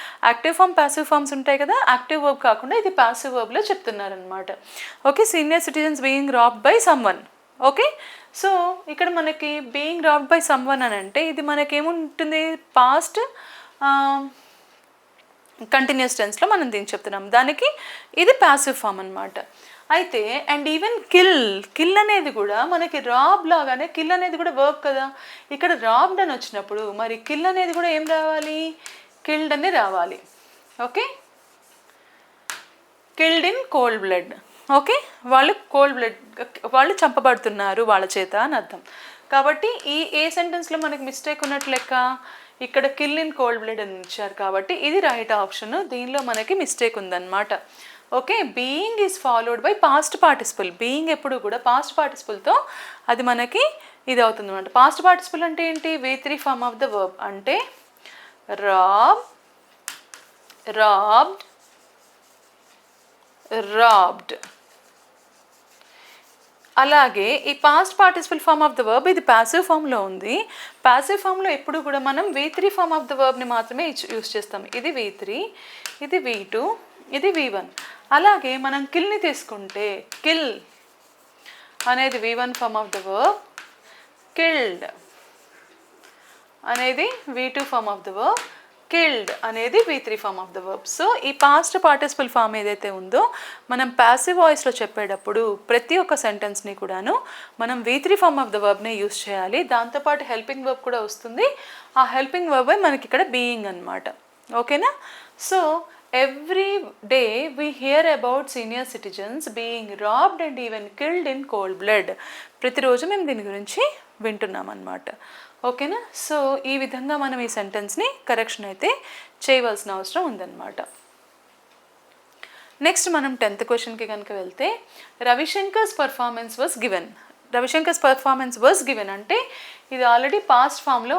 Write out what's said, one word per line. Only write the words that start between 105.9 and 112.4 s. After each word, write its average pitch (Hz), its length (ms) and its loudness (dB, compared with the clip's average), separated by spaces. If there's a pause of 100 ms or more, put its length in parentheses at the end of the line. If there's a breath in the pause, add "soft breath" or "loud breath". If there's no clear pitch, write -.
every 330 480 -2 (400)
day 254 180 4 (280)
we 302 100 -4 (100)
hear 277 240 2 (140)
about 247 280 -2 (100)
senior 240 360 -8
citizens 208 540 -12 (120)
being 233 300 -8 (160)
robbed 302 440 2
and 277 100 -8 (100)
even 220 180 -10 (160)
killed 330 320 -2
in 269 80 -8 (140)
cold 190 260 -4
blood. 202 280 0 (540 loud breath)